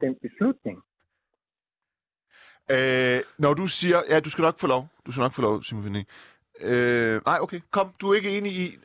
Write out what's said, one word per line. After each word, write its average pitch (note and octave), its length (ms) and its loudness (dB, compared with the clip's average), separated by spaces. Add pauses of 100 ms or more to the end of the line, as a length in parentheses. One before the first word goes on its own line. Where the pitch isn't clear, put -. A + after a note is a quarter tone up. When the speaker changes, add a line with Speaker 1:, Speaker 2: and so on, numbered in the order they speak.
Speaker 1:
den C3 200 -2
beslutning. A#2 580 -4 (1900)
Speaker 2:
Øh, B2+ 480 2 (180)
når D3 160 4
du F3+ 140 -2
siger, F3 420 2
ja, D#3 100 6
du D3+ 100 -4
skal E3 120 -4
nok D#3+ 180 2
få D3 80 -2
lov. C3 200 0 (180)
Du B2 60 -12
skal B2+ 100 -4
nok B2+ 120 0
få C3+ 80 -6
lov, G#2+ 220 0
Simon G#2+ 200 -10
Finding. G2+ 240 -6 (540)
Øh, A#2+ 640 0
nej, D#3+ 160 0
okay. F3+ 180 -8 (120)
Kom, F#3+ 200 0 (100)
du G3 100 0
er G3+ 40 4
ikke G3+ 220 -2
enig G3+ 140 -4
i, F3+ 340 -6